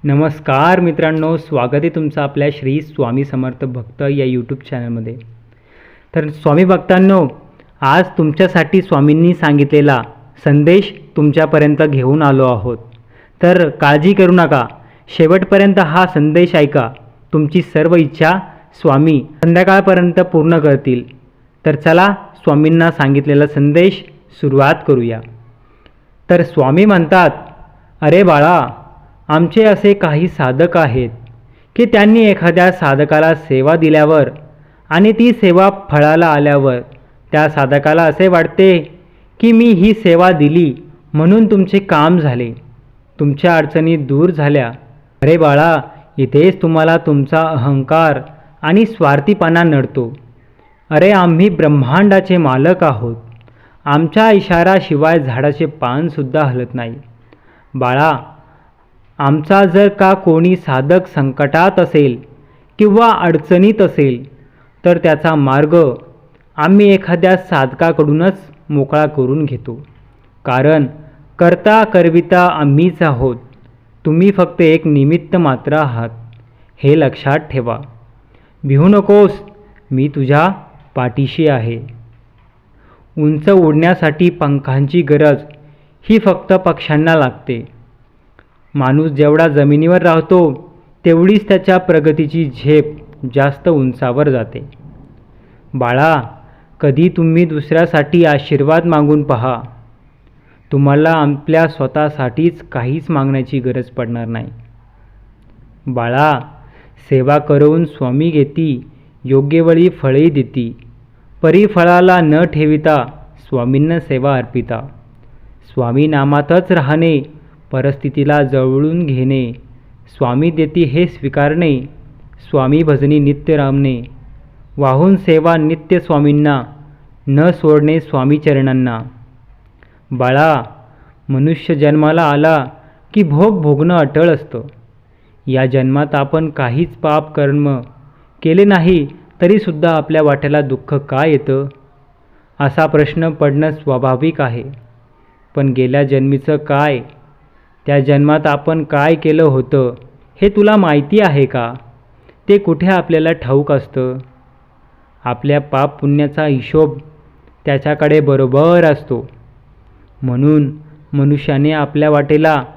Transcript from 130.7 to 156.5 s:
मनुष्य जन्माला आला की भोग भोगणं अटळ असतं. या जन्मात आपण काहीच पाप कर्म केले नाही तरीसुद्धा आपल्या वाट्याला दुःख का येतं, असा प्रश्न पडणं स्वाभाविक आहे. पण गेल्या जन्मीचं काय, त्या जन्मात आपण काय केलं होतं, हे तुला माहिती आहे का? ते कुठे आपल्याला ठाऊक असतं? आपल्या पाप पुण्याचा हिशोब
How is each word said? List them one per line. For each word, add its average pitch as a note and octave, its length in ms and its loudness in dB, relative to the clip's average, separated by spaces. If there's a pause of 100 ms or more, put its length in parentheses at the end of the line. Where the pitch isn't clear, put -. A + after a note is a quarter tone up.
मनुष्य D3 460 -2
जन्माला D3+ 480 0
आला D3 440 0 (480)
की G#3+ 80 2
भोग F3 400 0
भोगणं D3+ 340 2
अटळ D3+ 280 0
असतं. D3+ 360 -4 (840)
या C3 200 -2
जन्मात C3+ 480 -2
आपण D3+ 360 -2
काहीच C#3 380 -4
पाप D#3 460 -4
कर्म C#3+ 460 -2 (640)
केले E3+ 220 2
नाही F3 420 2 (360)
तरीसुद्धा F3 540 0
आपल्या D#3 260 -2
वाट्याला D3 380 0
दुःख C3 340 -6
का C#3 320 -4
येतं, C#3 400 -2 (920)
असा C#3+ 260 0
प्रश्न D#3 440 -2
पडणं D3+ 400 -2
स्वाभाविक C#3 680 -4
आहे. A#2+ 240 -6 (920)
पण C#3 120 -2
गेल्या C3 340 0
जन्मीचं C#3 540 -2
काय, D3 440 -2 (840)
त्या C#3+ 140 0
जन्मात D3 460 2
आपण D3+ 380 -2
काय D3+ 300 0
केलं D#3 280 0
होतं, C3 520 0 (480)
हे G3+ 60 2
तुला G#3 280 2
माहिती D#3 440 0
आहे C#3+ 260 2
का? A#2+ 260 -6 (760)
ते G3+ 100 4
कुठे F3 280 -2
आपल्याला E3 460 0
ठाऊक C#3+ 400 -2
असतं? B2+ 460 -6 (1080)
आपल्या C#3+ 360 -2
पाप C#3+ 400 -4
पुण्याचा D3 440 -2
हिशोब C#3+ 540 -2 (680)